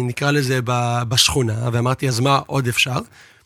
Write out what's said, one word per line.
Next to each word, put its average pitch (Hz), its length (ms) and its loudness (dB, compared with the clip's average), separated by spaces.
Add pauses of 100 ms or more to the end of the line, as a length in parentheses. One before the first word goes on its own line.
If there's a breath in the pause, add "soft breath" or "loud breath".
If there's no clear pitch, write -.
נקרא 127 260 -2
לזה, 131 340 2
ב-, 120 440 0
בשכונה, 120 640 0
ואמרתי, 127 360 0
"אז 117 120 0
מה 135 260 4
עוד 135 220 -2
אפשר?" 123 300 0 (480 soft breath)